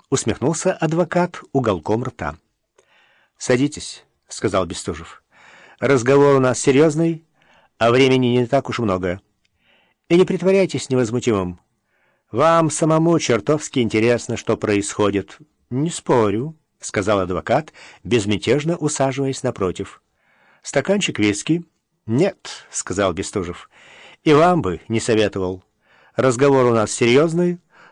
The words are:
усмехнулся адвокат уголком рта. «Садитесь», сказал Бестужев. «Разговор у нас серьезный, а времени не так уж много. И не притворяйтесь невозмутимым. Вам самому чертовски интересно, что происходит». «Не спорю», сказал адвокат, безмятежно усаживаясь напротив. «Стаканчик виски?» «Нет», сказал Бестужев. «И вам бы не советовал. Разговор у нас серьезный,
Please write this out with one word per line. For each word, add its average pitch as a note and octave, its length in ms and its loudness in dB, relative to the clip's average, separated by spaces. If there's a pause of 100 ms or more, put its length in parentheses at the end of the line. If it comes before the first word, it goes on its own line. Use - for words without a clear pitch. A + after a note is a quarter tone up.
усмехнулся C#3+ 640 -2
адвокат F3 680 -2 (100)
уголком A2+ 520 -2
рта. E2 320 -8 (1000)
«Садитесь», - 680 -4 (220)
сказал F#2+ 380 -2
Бестужев. E2 580 -12 (560)
«Разговор C#3 560 4
у C3+ 40 4
нас B2+ 200 0
серьезный, D#3 680 2 (520)
а A#2 140 2
времени C3 360 4
не B2 180 2
так C3+ 240 -2
уж A#2+ 100 -6
много. F#2 420 -2 (880)
И E3+ 60 4
не F3+ 100 6
притворяйтесь F#3 640 0
невозмутимым. A2+ 680 0 (720)
Вам D#3+ 380 2
самому D#3+ 500 2
чертовски C3 600 -2
интересно, A2+ 580 0
что G#2+ 200 -2
происходит». G2+ 800 -2 (320)
«Не C#3 200 -4
спорю», B2 680 0 (240)
сказал G#2 400 -2
адвокат, F#2 540 -2 (300)
безмятежно A2+ 760 -2
усаживаясь C3+ 680 -4
напротив. G2 580 -6 (600)
«Стаканчик - 580 -2
виски?» G#2 460 0 (400)
«Нет», - 640 -4
сказал F#2+ 440 -4
Бестужев. F2 560 -8 (540)
«И D#3 100 4
вам E3 280 4
бы F2+ 260 -4
не A2+ 120 -2
советовал. G2 640 -2 (520)
Разговор C3 500 2
у A#2+ 80 4
нас G#2+ 180 0
серьезный, E3 680 2 (320)